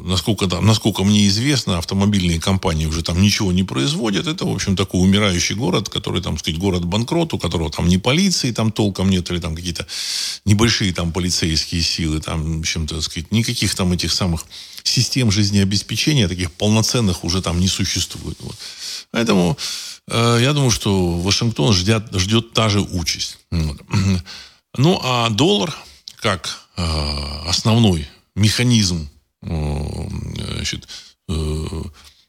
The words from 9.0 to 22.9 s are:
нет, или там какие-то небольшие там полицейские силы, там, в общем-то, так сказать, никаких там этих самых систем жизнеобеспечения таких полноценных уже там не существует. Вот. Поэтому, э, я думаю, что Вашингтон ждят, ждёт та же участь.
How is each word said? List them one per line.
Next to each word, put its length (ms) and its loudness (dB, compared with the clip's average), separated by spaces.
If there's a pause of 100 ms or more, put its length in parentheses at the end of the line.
нет, 220 0
или 80 -2
там 160 -4
какие-то 320 -8 (560)
небольшие 500 2
там 200 -2
полицейские 680 -2
силы, 380 -2
там, 380 -4
в 20 -4
общем-то, 360 -4
так 80 -4
сказать, 280 -8
никаких 440 0
там 180 0
этих 180 -2
самых 340 -2 (380)
систем 480 0
жизнеобеспечения 960 2
таких 240 -4
полноценных 720 0
уже 180 -2
там 200 0
не 80 4
существует. 720 -4
Вот. 140 -12 (560)
Поэтому, 460 2 (520)
э, 320 2
я 100 2
думаю, 200 2
что 480 2
Вашингтон 540 2
ждят, 400 2
ждёт 380 0
та 160 2
же 140 2
участь. 580 -6 (120)